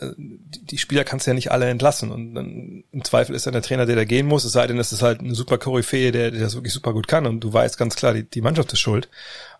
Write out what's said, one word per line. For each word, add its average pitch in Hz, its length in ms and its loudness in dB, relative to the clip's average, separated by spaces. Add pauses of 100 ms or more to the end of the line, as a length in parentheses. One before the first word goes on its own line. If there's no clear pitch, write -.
äh, 135 160 -10
die, - 480 -18
die 143 140 -8
Spieler 143 260 0
kannst 127 220 -4
du 135 60 2
ja - 20 4
nicht 127 180 -2
alle 127 160 2
entlassen 120 420 2
und 117 240 -10
dann - 560 -10
im 135 140 -8
Zweifel 123 300 2
ist 120 120 -4
dann 131 60 -2
der 120 80 0
Trainer, 127 240 0
der 117 120 2
da 110 100 2
gehen 127 200 2
muss, 147 180 2
es 110 80 -4
sei 120 140 4
denn, 120 120 -2
es 113 140 -2
ist 107 100 -2
halt 117 180 2
ein 127 140 -4
super 117 240 0
Koryphäe, 127 540 2
der, 117 180 0
der 113 100 -6
das 110 140 0
wirklich - 180 -6
super - 220 -2
gut 110 140 0
kann 156 180 4
und 113 140 -2
du 110 120 -4
weißt 117 240 4
ganz 117 200 0
klar, 120 180 2
die, 110 80 -2
die - 180 -6
Mannschaft 156 320 2
ist 117 80 2
schuld. 113 300 2 (500)